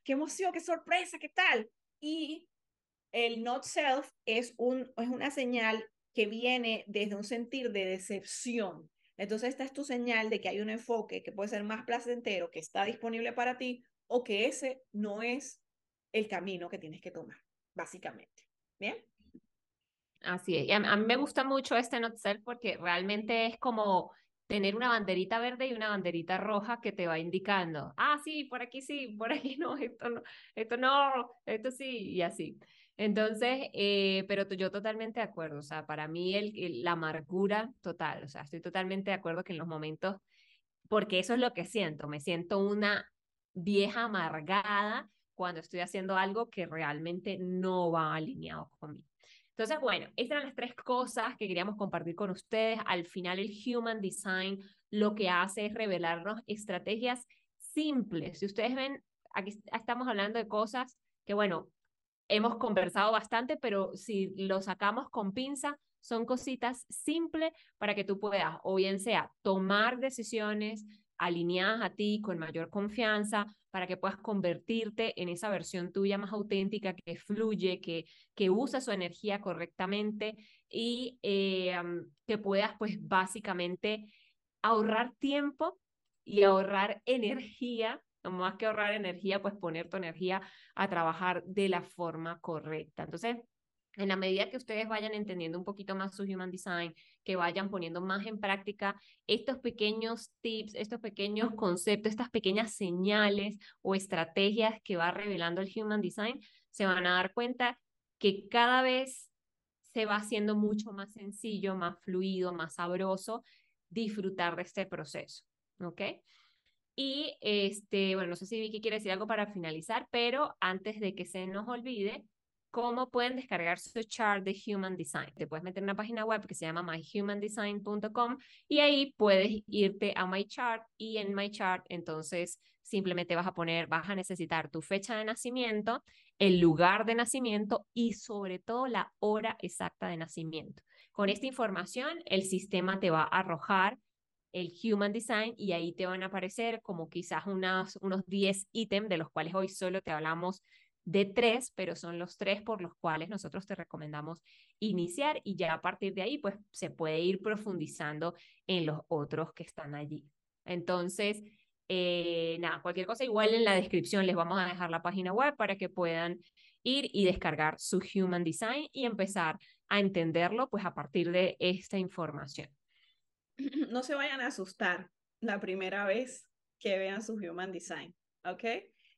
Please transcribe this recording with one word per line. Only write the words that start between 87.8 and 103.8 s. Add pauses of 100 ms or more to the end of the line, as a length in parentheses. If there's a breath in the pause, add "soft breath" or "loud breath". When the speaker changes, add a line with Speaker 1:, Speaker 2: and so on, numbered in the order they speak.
Speaker 2:
no
más
que
ahorrar
energía,
pues
poner
tu
energía (340 loud breath)
a
trabajar
de
la
forma
correcta.
Entonces, (600)
en
la
medida
que
ustedes
vayan
entendiendo
un
poquito
más
su
Human
Design, (300 soft breath)
que
vayan
poniendo
más
en
práctica (280 loud breath)
estos
pequeños (100)
tips,
estos
pequeños
conceptos,
estas
pequeñas
señales (240 loud breath)